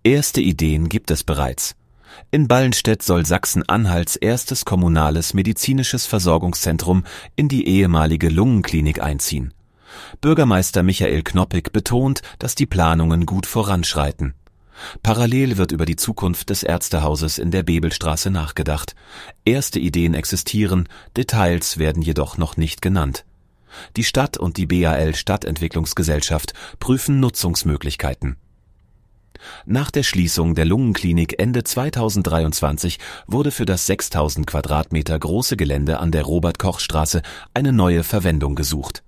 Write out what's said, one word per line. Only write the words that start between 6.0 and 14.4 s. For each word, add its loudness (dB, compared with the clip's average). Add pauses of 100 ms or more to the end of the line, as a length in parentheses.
Versorgungszentrum 0 (320)
in 2
die 0
ehemalige 4
Lungenklinik 2
einziehen. -4 (680)
Bürgermeister 4
Michael 2
Knoppig 0
betont, 0 (160)
dass -4
die 2
Planungen 2
gut -2
voranschreiten. -2 (680)